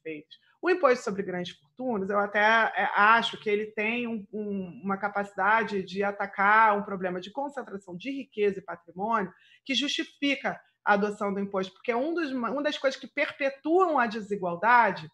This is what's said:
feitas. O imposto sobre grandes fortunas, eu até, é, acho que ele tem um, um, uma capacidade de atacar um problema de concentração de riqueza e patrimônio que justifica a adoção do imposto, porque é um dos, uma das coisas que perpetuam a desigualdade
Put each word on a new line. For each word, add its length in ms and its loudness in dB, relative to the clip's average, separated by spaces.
feitas. 360 -14
O 100 0
imposto 340 2
sobre 180 -4
grandes 340 -8
fortunas, 520 -6
eu 100 0
até, 220 0
é, 540 2
acho 440 4
que 120 -4
ele 160 0
tem 400 -4
um, 260 -8
um, 500 -6
uma 140 -2
capacidade 880 0
de 200 -6
atacar 760 4
um 40 -2
problema 380 -4
de 100 -10
concentração 680 -10
de 140 -10
riqueza 480 -2
e 40 -10
patrimônio 720 -4
que 120 -4
justifica 840 -2
a 120 4
adoção 380 0
do 80 -4
imposto, 320 -4
porque 180 -6
é 60 0
um 180 -2
dos, 160 -2
uma 320 -4
das 160 -2
coisas 200 -2
que 80 -14
perpetuam 920 0
a 80 4
desigualdade 1080 2